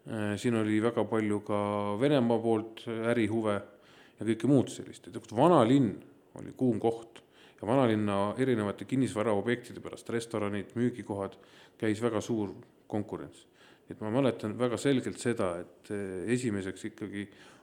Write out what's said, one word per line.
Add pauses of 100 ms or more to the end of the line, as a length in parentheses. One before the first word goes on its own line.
Äh,
siin
oli
väga
palju
ka (360)
Venemaa
poolt
ärihuve (680)
ja
kõike
muud
sellist.
Et
vana
linn (400)
oli
kuum
koht (400)
ja
vanalinna
erinevate
kinnisvaraobjektide
pärast,
restoranid,
müügikohad, (400)
käis
väga
suur (380)
konkurents. (420)
Et
ma
mäletan
väga
selgelt
seda,
et,
äh,
esimeseks
ikkagi (340)